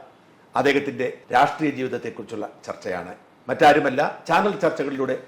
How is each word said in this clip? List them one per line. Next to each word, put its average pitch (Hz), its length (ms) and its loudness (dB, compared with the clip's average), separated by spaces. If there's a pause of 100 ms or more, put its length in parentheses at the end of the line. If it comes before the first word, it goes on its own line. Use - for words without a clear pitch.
(560)
അദ്ദേഹത്തിൻ്റെ 131 600 0 (160)
രാഷ്ട്രീയ 147 380 2
ജീവിതത്തെക്കുറിച്ചുള്ള 117 760 -8 (160)
ചർച്ചയാണ്. 90 500 -8 (340)
മറ്റാരുമല്ല, 143 760 4
ചാനൽ 180 320 0
ചർച്ചകളിലൂടെ 135 680 -2